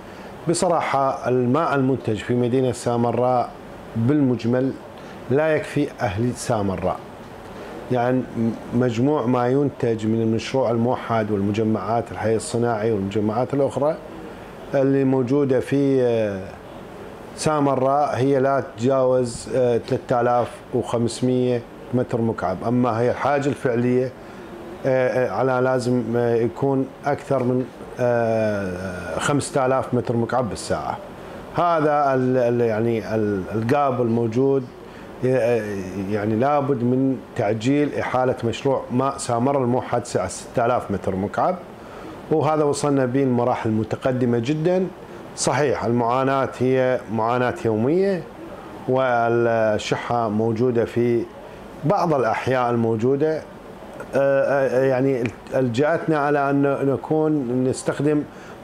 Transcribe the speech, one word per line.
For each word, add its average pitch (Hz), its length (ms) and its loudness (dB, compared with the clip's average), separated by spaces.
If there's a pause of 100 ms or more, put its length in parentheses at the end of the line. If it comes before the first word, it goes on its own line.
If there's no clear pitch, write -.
(500)
بصراحة 139 800 0
الماء 127 460 2
المنتج 131 400 0
في 98 180 -4
مدينة 123 380 2
سامراء 120 800 0 (460)
بالمجمل 123 760 2 (600)
لا 156 240 4
يكفي 143 320 -2 (140)
أهل 117 320 0
سامراء. 95 640 -2 (960)
يعني 123 300 2 (520)
مجموع 123 520 2
ما 123 220 2
ينتج 123 600 0
من 113 140 2
المشروع 113 500 0
الموحد 113 600 0
والمجمعات 107 800 0
الحي 101 240 0
الصناعي 117 560 0
والمجمعات 107 640 -2
الأخرى 139 420 0 (760)
اللي 139 300 4
موجودة 131 560 2
في، 135 420 2
آه، 110 420 2 (920)
سامراء 139 800 2
هي 135 240 4
لا 135 240 2 (140)
تتجاوز، 127 760 2
آه، 123 220 4
ثلاثة 120 440 0
آلاف 120 260 2 (260)
وخمسمية 123 880 0 (320)
متر 123 280 0
مكعب، 95 360 -2 (100)
أما 120 320 2
هي 120 120 2
الحاجة 139 380 0
الفعلية، 123 600 0 (760)
آه، 127 420 2
آه، - 40 -2
على 127 320 2
لازم، 123 400 2 (120)
آه، 120 200 2
يكون 131 520 0 (180)
أكثر 139 380 0
من، 127 220 0 (340)
آه، 101 1200 0
خمسة 139 460 0
آلاف 131 280 0
متر 120 220 0
مكعب 117 340 0
بالساعة. 82 480 -4 (580)
هذا 151 580 4
ال-، 127 240 2
ال-، 120 240 4
يعني 110 540 0
ال-، 104 280 0 (120)
الجاب 127 460 2
الموجود، 120 600 2 (640)
آه، 120 380 2 (460)
يعني 107 260 0
لابد 135 480 2
من 131 340 2 (180)
تعجيل 127 640 0
إحالة 127 440 0
مشروع 117 480 0
ماء 131 260 0
سامراء 131 440 0
الموحد 120 440 0
سعة 101 220 -2
ستة - 380 -2
آلاف 120 260 0
متر 95 240 -2
مكعب، 113 400 0 (760)
وهذا 156 320 2
وصلنا 143 420 2
به 131 180 2
لمراحل 120 460 2
متقدمة 120 720 0
جدًا. 160 480 0 (480)
صحيح 139 500 0
المعاناة 123 640 2 (100)
هي 127 400 2 (120)
معاناة 117 420 0 (120)
يومية، 156 580 2 (640)
والشحة 117 1400 2
موجودة 113 560 2
في 117 400 0 (600)
بعض 175 280 2
الأحياء 123 580 2
الموجودة. 123 680 2
آه، - 40 -6 (760)
آه، 139 680 2
يعني 131 400 2 (320)
الجأتنا 143 640 2
على 143 320 2
أن 139 120 2
نكون 139 1000 0
نستخدم 143 600 0 (400)